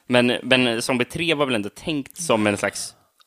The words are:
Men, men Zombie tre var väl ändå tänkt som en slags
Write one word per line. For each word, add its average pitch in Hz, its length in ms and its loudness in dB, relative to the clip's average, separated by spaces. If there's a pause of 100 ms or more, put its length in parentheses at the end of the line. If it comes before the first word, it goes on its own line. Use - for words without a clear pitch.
Men, 123 200 4 (160)
men 123 400 2
Zombie 123 220 0
tre 165 300 -4
var 143 120 0
väl 127 80 0
ändå 101 140 -2
tänkt - 540 -8
som 113 240 2
en 101 100 2
slags - 380 -4 (320)